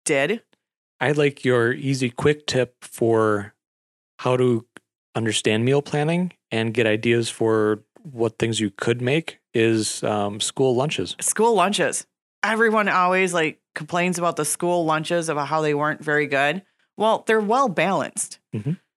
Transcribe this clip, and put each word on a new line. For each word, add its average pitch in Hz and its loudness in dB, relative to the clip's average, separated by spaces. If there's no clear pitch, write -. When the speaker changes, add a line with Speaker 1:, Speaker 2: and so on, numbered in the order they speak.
Speaker 1:
did. 156 0
Speaker 2:
I 123 0
like 143 0
your 123 2
easy, 135 -2
quick 147 -2
tip 127 -2
for 110 0
how 127 0
to 123 2
understand 110 0
meal 143 2
planning 165 -2
and 113 -2
get 113 2
ideas 113 2
for 110 0
what 117 -4
things 113 -2
you 104 0
could 120 -2
make 139 -2
is, 113 2
um, 104 -2
school 131 0
lunches. 123 -2
Speaker 1:
School 226 0
lunches. 180 0
Everyone 220 2
always, 185 2
like, 156 -2
complains 175 -2
about 170 0
the 151 0
school 175 0
lunches, 160 0
about 147 -2
how 156 0
they 151 0
weren't 151 -2
very 151 0
good. 143 0
Well, 214 0
they're 220 4
well 240 2
balanced. 175 -2
Speaker 2:
Mm-hmm. 127 -4